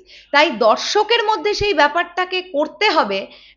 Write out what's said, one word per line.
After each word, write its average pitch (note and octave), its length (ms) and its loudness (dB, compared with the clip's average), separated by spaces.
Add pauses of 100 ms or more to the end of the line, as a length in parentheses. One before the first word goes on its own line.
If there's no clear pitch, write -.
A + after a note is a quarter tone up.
(320)
তাই D4+ 180 4
দর্শকের F#4+ 760 0
মধ্যে G#4 300 -2
সেই G4+ 200 -2
ব্যাপারটাকে F4 680 -2
করতে E4 480 -2
হবে G3+ 360 -2 (300)